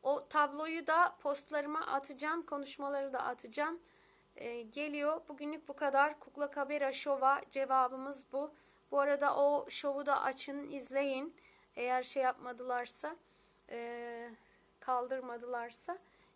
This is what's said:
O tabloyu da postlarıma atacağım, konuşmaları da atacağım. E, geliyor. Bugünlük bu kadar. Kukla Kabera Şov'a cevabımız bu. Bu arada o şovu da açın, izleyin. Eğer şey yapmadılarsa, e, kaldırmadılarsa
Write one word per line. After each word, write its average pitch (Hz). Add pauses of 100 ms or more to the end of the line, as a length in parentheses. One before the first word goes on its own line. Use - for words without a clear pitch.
O 269
tabloyu 302
da 339
postlarıma 294
atacağım, 294
konuşmaları 277
da 247
atacağım. 294 (560)
E, 233
geliyor. 294
Bugünlük 294
bu 277
kadar. 285
Kukla 285
Kabera 285
Şov'a 277 (100)
cevabımız 262
bu. 285 (380)
Bu 277
arada 285
o 285
şovu 285
da 277
açın, 277
izleyin. 277 (400)
Eğer 254
şey 269
yapmadılarsa, 247 (540)
e, 240 (500)
kaldırmadılarsa 247 (380)